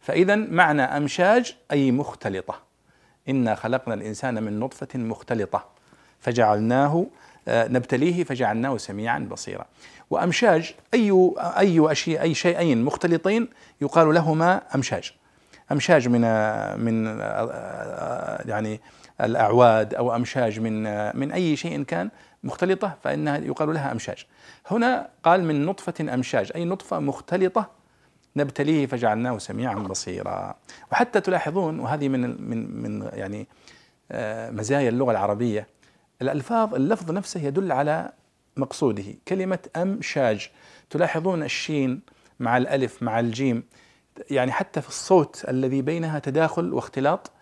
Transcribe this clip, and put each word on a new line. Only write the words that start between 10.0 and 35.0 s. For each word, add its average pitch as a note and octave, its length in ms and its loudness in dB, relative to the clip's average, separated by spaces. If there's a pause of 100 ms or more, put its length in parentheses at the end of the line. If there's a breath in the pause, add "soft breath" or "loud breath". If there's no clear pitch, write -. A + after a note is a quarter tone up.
وأمشاج E3 640 2 (200)
أي، G3 460 6
أي E3 520 4
أشياء، D#3 300 -2
أي E3 120 2
شيئين E3 500 2
مختلطين F3+ 680 0 (320 loud breath)
يقال D#3 320 6
لهما E3 480 4 (140)
أمشاج. A#2 380 -2 (580 soft breath)
أمشاج C#3+ 360 4
من، A#2+ 140 4 (580)
من، A2+ 280 0 (140)
آه، A2 1200 -6
يعني G#2+ 360 -4 (400 loud breath)
الأعواد، A2+ 720 6
أو A#2+ 220 0
أمشاج A#2 440 -2
من، A2 260 -4
آه، G#2+ 300 -4
من C#3 160 -4
أي E3+ 240 0
شيء D3+ 280 -6
كان E3+ 260 -4 (340 soft breath)
مختلطة F#3 600 -2
فإنها D3 340 -2
يقال D3+ 360 -4
لها C#3 180 -4
أمشاج. - 340 -8 (420 loud breath)
هنا A#3 420 0 (140)
قال: F3 200 6
"من D3+ 220 0
نطفة E3 480 -4
أمشاج"، B2 420 -2
أي E3+ 100 -4
نطفة F#3 340 -4
مختلطة، F3+ 680 -2 (680 soft breath)
"نبتليه C#3+ 500 0
فجعلناه A#2+ 520 0
سميعا G#2+ 380 -6
بصيرا". F#2+ 800 -6 (360 loud breath)
وحتى A#3 300 2
تلاحظون، D#3+ 580 -2
وهذه C#3 280 -2
من، B2 420 -4
من، A2+ 340 -6
من G#2+ 300 -8
يعني، G#2 340 -10 (640 soft breath)
آه، A2+ 380 -8
مزايا A#2 400 0
اللغة B2 220 2